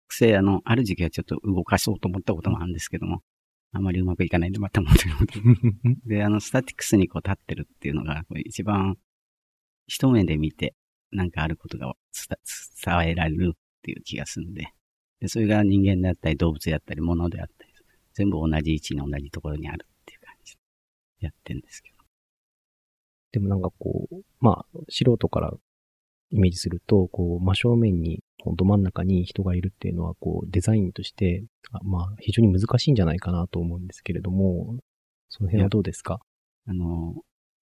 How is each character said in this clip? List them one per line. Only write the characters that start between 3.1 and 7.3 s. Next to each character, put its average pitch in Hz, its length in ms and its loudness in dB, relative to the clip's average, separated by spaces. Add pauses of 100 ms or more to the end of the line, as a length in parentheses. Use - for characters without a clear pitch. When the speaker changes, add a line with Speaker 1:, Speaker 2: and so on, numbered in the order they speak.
Speaker 1:
あ 95 100 -6
ま 95 120 0
り 90 80 0
う 90 40 2
ま 90 120 0
く 92 80 0
い 80 60 -4
か 90 80 2
な 85 80 2
い 92 40 -2
ん - 20 -4
で、 104 60 -6
ま 95 120 -4
た 98 100 2
戻 76 120 4
る。 110 1080 4
Speaker 2:
<laughs> 120 40 -14
Speaker 1:
で、 104 180 0
あ 104 40 4
の、 104 120 2
ス - 100 -12
タ 127 120 2
テ - 100 -12
ィ - 20 -20
ッ - 40 -14
ク - 60 -8
ス - 120 4
に 95 120 6
こ 85 160 -6
う - 20 -4
立 98 140 -2